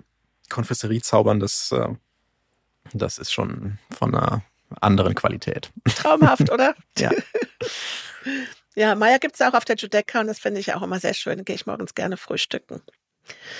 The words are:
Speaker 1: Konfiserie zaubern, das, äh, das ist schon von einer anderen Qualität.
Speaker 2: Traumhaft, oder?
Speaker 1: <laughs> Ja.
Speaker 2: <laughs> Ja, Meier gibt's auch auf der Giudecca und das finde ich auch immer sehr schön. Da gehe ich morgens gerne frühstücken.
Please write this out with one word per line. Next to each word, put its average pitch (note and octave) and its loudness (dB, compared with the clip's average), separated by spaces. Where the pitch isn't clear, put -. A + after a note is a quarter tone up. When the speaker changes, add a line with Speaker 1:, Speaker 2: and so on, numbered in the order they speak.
Speaker 1:
Konfiserie A#2+ -2
zaubern, G#2+ 4
das, - -4
äh, B2 0
das - -4
ist - -8
schon G2+ -6
von - 0
einer - 0
anderen G2 4
Qualität. - -4
Speaker 2:
Traumhaft, D4+ 6
oder? C4+ 4
Speaker 1:
<laughs> - -16
Ja. - 2
Speaker 2:
<laughs> G4+ -2
Ja, G#3+ 4
Meier A3+ 6
gibt's - -2
auch B3+ 4
auf A#3 4
der A3+ 0
Giudecca G#3 -2
und A3 0
das A3 -6
finde G3+ -2
ich G3+ -4
auch F#3 -4
immer F#3 -4
sehr - 0
schön. E3+ -4
Da F#3+ -10
gehe F#3+ -6
ich - -10
morgens G3+ -6
gerne F#3 -4
frühstücken. - -6